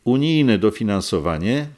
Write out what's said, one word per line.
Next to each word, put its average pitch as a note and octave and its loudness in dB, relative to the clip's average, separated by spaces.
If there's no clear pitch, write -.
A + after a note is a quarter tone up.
unijne C#3 2
dofinansowanie G2+ -2